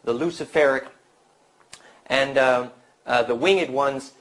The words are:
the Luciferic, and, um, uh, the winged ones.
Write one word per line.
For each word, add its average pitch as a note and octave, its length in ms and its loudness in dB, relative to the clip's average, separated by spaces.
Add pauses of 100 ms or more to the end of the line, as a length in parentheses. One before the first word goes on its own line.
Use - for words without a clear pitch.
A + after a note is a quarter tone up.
the A#2 100 -2
Luciferic, C#3+ 720 0 (1200)
and, C3+ 320 0
um, B2+ 320 2 (360)
uh, B2 160 0
the A#2+ 120 -2
winged E3 340 2
ones. C3+ 520 -4